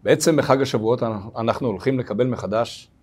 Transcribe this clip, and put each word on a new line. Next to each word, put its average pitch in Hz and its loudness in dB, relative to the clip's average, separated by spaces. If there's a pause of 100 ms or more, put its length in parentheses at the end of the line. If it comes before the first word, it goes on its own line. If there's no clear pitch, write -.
בעצם 151 4
בחג 135 4
השבועות 120 0
אנחנו, 110 -6
אנחנו 117 -2
הולכים 127 0
לקבל 117 -2
מחדש 113 -4 (120)